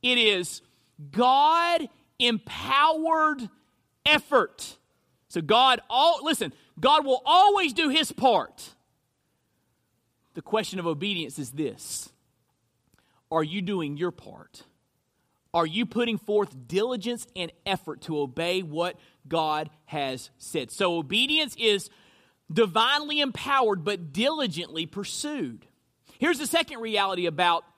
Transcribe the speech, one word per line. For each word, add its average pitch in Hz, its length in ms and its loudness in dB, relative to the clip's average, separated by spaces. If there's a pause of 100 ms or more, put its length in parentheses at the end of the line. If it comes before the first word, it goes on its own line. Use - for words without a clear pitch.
It 247 160 2
is 208 440 2 (500)
God-empowered 302 2500 2 (560)
effort. - 720 2 (560)
So 175 80 -2
God, 233 480 4
all, 294 320 4
listen, 262 320 -2 (260)
God 277 280 4
will 254 180 0
always 370 480 6
do 311 160 0
his 294 220 0
part. - 640 0 (1600)
The 156 80 -14
question 208 340 -2
of 175 80 -6
obedience 165 540 -4
is 131 100 -8
this. - 640 -8 (1200)
Are 160 120 2
you 180 200 -4
doing 165 340 -4
your 175 140 -4
part? - 500 -20 (920)
Are 170 140 2
you 185 220 -2
putting 233 320 -2
forth 190 480 -2
diligence 226 580 -4 (100)
and 180 160 -8 (140)
effort 185 360 -6
to 156 180 -6
obey 165 420 -2
what 170 340 -6 (320)
God 156 440 -2 (140)
has 135 520 -6
said? - 320 -8
So 180 280 0
obedience 247 600 -2
is 208 320 0 (640)
divinely 240 680 0
empowered, 269 640 0
but 175 300 -6
diligently 175 720 -2
pursued. 196 800 -8 (540)
Here's 302 180 2
the 285 80 -6
second 311 340 -2
reality 196 460 -2
about 170 380 2 (140)